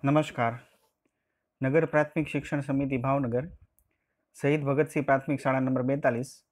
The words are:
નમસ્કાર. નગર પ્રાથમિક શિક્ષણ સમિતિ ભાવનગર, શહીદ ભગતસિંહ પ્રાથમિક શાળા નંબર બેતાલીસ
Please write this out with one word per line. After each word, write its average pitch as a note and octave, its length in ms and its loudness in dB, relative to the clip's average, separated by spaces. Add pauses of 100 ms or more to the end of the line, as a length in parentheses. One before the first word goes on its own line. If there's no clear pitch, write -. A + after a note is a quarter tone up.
નમસ્કાર. C#3 500 0 (1080)
નગર D3+ 240 2
પ્રાથમિક D3+ 420 0
શિક્ષણ C#3+ 320 -4
સમિતિ C3+ 380 -2
ભાવનગર, C3+ 460 0 (960)
શહીદ C#3+ 240 2
ભગતસિંહ C#3+ 400 0
પ્રાથમિક C#3 360 0
શાળા C3 200 0
નંબર C3 220 0
બેતાલીસ C3 500 0 (200)